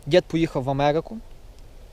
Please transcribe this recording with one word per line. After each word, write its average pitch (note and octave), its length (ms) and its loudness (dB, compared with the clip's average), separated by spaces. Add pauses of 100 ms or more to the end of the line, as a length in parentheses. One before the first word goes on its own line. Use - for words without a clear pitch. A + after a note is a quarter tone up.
Дід F3 180 4
поїхав D#3+ 380 -2
в C3 80 -2
Америку, D3 480 0 (760)